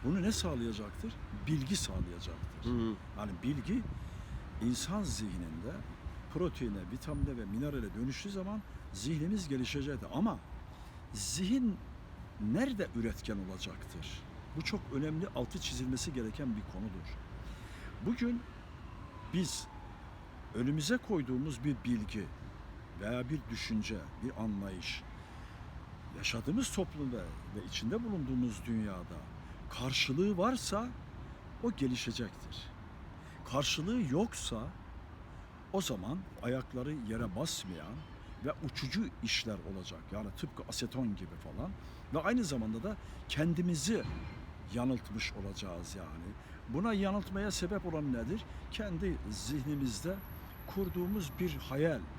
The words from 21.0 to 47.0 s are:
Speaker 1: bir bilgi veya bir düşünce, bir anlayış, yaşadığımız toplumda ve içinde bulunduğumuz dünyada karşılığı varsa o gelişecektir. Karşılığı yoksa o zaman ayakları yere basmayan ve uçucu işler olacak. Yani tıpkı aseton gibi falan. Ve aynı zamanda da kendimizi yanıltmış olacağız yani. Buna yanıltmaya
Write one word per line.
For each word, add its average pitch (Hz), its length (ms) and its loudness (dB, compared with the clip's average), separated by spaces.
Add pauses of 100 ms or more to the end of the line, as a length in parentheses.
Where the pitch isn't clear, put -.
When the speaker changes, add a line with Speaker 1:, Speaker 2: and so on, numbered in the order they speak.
Speaker 1:
bir 143 120 6 (100)
bilgi 110 380 2 (760)
veya 123 280 0
bir 151 100 2 (100)
düşünce, 107 480 0 (260)
bir 113 200 -2
anlayış, 98 600 -2 (1120)
yaşadığımız 180 540 2
toplumda 147 460 0 (380)
ve 98 120 -4
içinde 190 360 2
bulunduğumuz 127 600 2
dünyada 101 500 0 (540)
karşılığı 143 680 4
varsa 208 520 4 (720)
o 233 80 6
gelişecektir. 123 840 0 (920)
Karşılığı 160 500 4 (100)
yoksa 143 560 2 (1040)
o 190 80 6
zaman 113 360 0 (260)
ayakları 127 500 2 (160)
yere 110 260 2
basmayan 95 600 -2 (500)
ve 147 60 2 (140)
uçucu 139 400 0 (180)
işler 110 340 2 (160)
olacak. 90 260 -6 (120)
Yani 104 160 -2 (100)
tıpkı - 320 -6
aseton 117 460 2
gibi 87 280 -8
falan. 101 280 -4 (420)
Ve 160 140 4
aynı 240 160 6
zamanda 113 400 2
da 208 140 -2 (320)
kendimizi 165 760 4 (680)
yanıltmış 120 600 2
olacağız 95 640 -4
yani. 87 380 -6 (360)
Buna 190 240 4
yanıltmaya 196 580 4